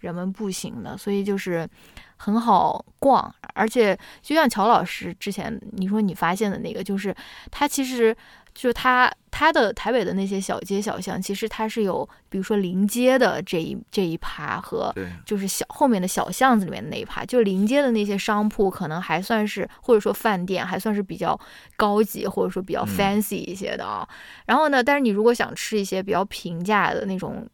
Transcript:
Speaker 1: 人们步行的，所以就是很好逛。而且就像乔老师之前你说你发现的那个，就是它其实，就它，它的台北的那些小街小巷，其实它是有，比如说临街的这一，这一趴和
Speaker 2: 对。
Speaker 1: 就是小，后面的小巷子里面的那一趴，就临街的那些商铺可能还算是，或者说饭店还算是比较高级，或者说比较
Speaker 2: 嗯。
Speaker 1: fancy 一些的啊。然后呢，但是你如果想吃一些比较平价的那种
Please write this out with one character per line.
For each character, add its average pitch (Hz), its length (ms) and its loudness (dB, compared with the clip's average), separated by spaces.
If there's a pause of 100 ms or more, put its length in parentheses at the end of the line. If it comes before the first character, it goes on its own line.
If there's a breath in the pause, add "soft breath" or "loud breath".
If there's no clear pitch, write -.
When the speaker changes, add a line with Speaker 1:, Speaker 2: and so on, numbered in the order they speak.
Speaker 1:
人 175 140 -8
们 180 180 -4
步 202 180 -6
行 226 320 -8
的， - 160 -10
所 202 140 -4
以 202 120 0
就 196 140 0
是 170 300 -4 (480 loud breath)
很 214 240 0
好 190 440 2 (140)
逛。 254 360 4 (200)
而 220 120 2
且 214 320 4 (220 loud breath)
就 - 140 -4
像 - 140 6
乔 214 200 2
老 208 160 6
师 175 340 -10
之 202 140 -8
前 156 260 -6 (140)
你 185 160 -2
说 208 120 2
你 196 140 2
发 175 200 0
现 208 160 0
的 180 80 -6
那 175 140 -8
个， 190 120 -8
就 196 140 -4
是 196 160 -4 (360 loud breath)
它 - 160 0
其 277 180 0
实， 240 300 2 (400 loud breath)
就 247 180 0
它， 254 380 4 (200)
它 320 220 4
的 254 200 4
台 - 180 -4
北 240 140 2
的 175 100 -2
那 196 120 0
些 196 140 -2
小 190 200 -4
街 196 200 -4
小 208 200 -4
巷， 190 200 -6
其 202 140 -4
实 220 140 -4
它 220 200 -4
是 220 140 -2
有， 175 260 0 (200 soft breath)
比 - 100 -6
如 190 60 -2
说 208 140 2
临 185 280 2
街 254 320 4
的 226 240 4
这 185 180 -2
一， 156 160 -6 (140)
这 196 140 0
一 165 140 -2
趴 - 420 -6
和 - 340 -4
Speaker 2:
对。 95 160 -6 (140)
Speaker 1:
就 208 120 -2
是 196 120 -2
小， - 220 -4
后 294 180 2
面 214 120 2
的 180 60 -2
小 - 240 -4
巷 254 280 4
子 196 60 0
里 165 60 -8
面 - 120 -8
的 151 80 -10
那 135 60 -6
一 - 80 -6
趴， - 200 -8
就 240 160 2
临 202 260 2
街 277 160 4
的 262 80 2
那 220 140 2
些 202 120 -2
商 208 320 0
铺 208 220 0
可 185 160 -8
能 156 140 -6
还 165 200 -2
算 214 260 0
是， 208 220 -6 (120)
或 - 120 4
者 214 60 8
说 202 140 0
饭 196 340 0
店 185 180 -2
还 180 140 -4
算 208 160 -2
是 202 80 0
比 170 140 -8
较 - 220 -2 (380 loud breath)
高 208 260 2
级， 208 240 -2
或 190 180 0
者 185 60 0
说 185 120 -6
比 190 100 -6
较 - 120 -2
Speaker 2:
嗯。 202 120 -4
Speaker 1:
fancy 202 400 0
一 - 180 -8
些 190 220 -6
的 - 80 -6
啊。 104 220 -6 (400 loud breath)
然 233 100 4
后 302 120 4
呢， 262 160 4
但 285 100 4
是 285 60 2
你 254 80 4
如 202 140 2
果 240 120 6
想 - 200 -2
吃 - 240 -4
一 196 60 0
些 190 180 -4
比 190 100 -2
较 175 140 2
平 170 360 -8
价 190 300 2
的 - 140 -2
那 190 120 -2
种 - 360 -8